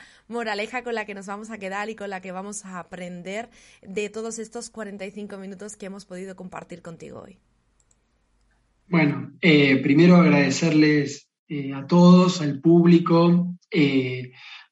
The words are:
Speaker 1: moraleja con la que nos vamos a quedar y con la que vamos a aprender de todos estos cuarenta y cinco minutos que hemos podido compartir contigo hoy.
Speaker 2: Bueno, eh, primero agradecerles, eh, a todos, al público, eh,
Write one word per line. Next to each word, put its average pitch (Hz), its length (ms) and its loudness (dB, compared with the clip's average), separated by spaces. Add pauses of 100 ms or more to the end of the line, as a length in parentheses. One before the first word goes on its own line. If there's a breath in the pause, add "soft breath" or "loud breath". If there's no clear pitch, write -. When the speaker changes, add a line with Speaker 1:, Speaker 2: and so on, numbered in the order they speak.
(280 soft breath)
Speaker 1:
moraleja 226 560 -8
con 233 120 -8
la 214 100 -8
que 208 80 -14
nos 196 140 -16
vamos 214 240 -14
a 214 80 -14
quedar 196 320 -8
y 220 40 -14
con 202 140 -12
la 185 120 -12
que 185 100 -14
vamos 196 340 -14
a 185 140 -14
aprender 180 720 -14 (320 soft breath)
de 202 260 -8
todos 226 300 -10
estos 226 320 -14
cuarenta 202 340 -14
y 202 60 -14
cinco 202 260 -14
minutos 196 380 -16
que 208 100 -16
hemos 190 200 -16
podido 185 300 -14
compartir 170 460 -16
contigo 160 400 -18
hoy. - 160 -20 (1500)
Speaker 2:
Bueno, 151 540 -2
eh, 143 360 4
primero 151 380 6
agradecerles, 151 1120 2 (160)
eh, 139 280 -10
a 135 120 -12
todos, 175 560 6
al 139 200 -4
público, 170 960 4 (120)
eh, 131 600 -2 (400 loud breath)